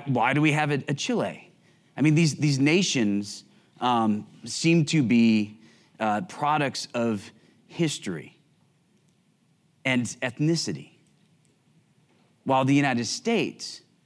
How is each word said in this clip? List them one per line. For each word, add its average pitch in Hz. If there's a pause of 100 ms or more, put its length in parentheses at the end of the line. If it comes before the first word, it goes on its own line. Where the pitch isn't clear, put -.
why 123
do 147
we 151
have 151
a, 143
a -
Chile? 131 (460)
I 123
mean, 151
these, 151
these 139
nations, 127 (380)
um, 113 (180)
seem 160
to 151
be, 110 (400)
uh, 107
products 147
of 113 (380)
history - (1500)
and 127 (160)
ethnicity, 139 (1500)
while 131
the 135
United 131
States - (240)